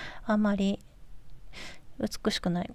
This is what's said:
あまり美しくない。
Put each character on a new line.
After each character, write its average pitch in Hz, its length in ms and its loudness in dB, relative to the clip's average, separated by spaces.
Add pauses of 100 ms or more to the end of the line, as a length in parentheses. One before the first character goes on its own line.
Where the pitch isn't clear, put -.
(260)
あ 214 100 6
ま 208 180 6
り 196 260 2 (1160)
美 - 320 0
し - 80 2
く - 120 0
な 175 120 2
い。 - 120 -6